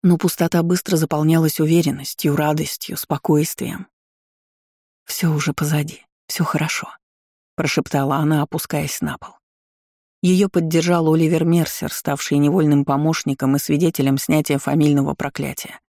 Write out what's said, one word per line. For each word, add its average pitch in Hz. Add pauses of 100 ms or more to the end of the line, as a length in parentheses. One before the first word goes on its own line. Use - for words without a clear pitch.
Но 175
пустота 170
быстро 180
заполнялась 156
уверенностью, 151
радостью, 151
спокойствием. - (1160)
"Всё -
уже 147
позади, 151 (220)
всё -
хорошо", — - (680)
прошептала 143
она, 151
опускаясь 147
на -
пол. - (840)
Её 185
поддержал 165
Оливер 160
Мерсер, 165
ставший -
невольным 147
помощником 143
и 143
свидетелем 147
снятия 151
фамильного 143
проклятия. - (100)